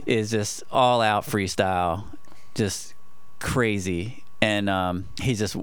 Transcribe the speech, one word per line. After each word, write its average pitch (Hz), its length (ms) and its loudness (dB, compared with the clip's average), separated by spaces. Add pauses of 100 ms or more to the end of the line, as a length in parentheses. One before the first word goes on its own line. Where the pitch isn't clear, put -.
is 110 240 2
just 107 400 -2
all 123 320 4
out 107 220 2
freestyle, 92 800 2 (500)
just - 400 -2 (460)
crazy. 101 840 0 (180)
And, 104 280 4
um, 92 380 0 (140)
he's 120 180 2
just, 101 240 0